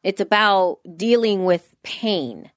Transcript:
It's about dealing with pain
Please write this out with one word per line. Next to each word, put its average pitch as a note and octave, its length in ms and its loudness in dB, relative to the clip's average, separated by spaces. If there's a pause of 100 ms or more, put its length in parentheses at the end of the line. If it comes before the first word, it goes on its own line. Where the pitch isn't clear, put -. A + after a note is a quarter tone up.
It's G3 180 -4
about G3 580 2 (180)
dealing A3 480 0
with F3 380 0
pain D3 760 -6